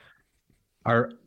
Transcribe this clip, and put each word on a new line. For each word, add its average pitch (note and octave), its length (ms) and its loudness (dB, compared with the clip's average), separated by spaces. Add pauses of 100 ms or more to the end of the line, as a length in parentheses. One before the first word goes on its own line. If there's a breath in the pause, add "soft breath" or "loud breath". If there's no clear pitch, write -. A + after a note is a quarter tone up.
(840 loud breath)
our, A#2 260 0 (160)